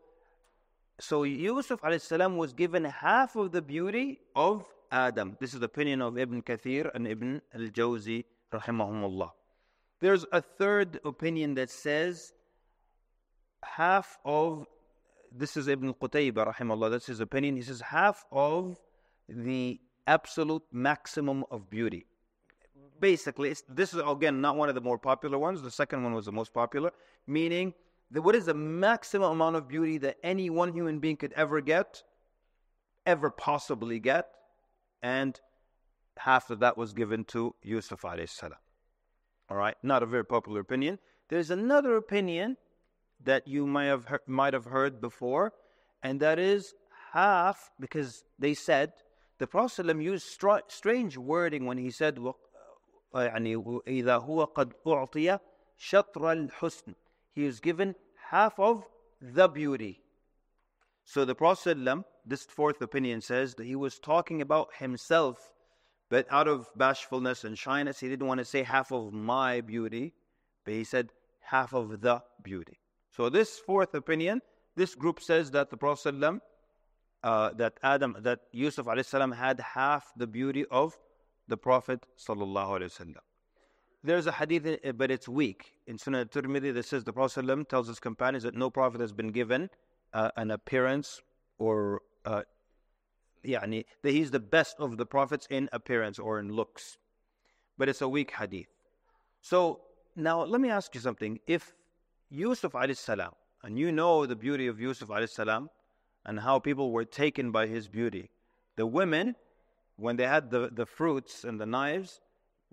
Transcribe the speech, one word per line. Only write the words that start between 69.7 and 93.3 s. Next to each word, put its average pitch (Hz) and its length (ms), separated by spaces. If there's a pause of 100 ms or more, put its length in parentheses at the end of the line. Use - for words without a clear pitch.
but 104 80
he 110 100
said 120 280 (280)
half 131 340
of 110 280
the 120 200 (220)
beauty. 92 360 (320)
So 120 180
this 208 280
fourth 190 360
opinion, 160 480 (340)
this 180 200
group 156 260
says 160 300
that 143 180
the 131 80
Prophet 143 380
sallam, 151 260 (800)
uh, 110 300
that 113 300
Adam, 135 380
that 120 180 (120)
Yusuf 135 340
alayhi 120 200
salam 135 260
had 127 280
half 135 560
the 117 120
beauty 131 440
of 143 260 (500)
the 113 100
Prophet 127 480 (120)
sallallahu 98 600
alayhi 92 180
wasallam. 85 240 (840)
There's 165 240
a 165 40
hadith, 151 340 (200)
uh, 135 80
but 127 180
it's - 160
weak, 120 460 (120)
in 113 120
Sunan 135 220
al-Tirmidhi 135 540
that 120 120
says 131 180
the 113 80
Prophet 131 320
sallam 135 240
tells 127 200
his 117 120
companions 123 440
that 120 120
no 131 140
prophet 123 320
has 110 100
been 110 200
given, 123 380 (440)
uh, 110 240
an 110 140
appearance 131 720 (360)
or, 107 440 (220)
uh, 107 200 (1000)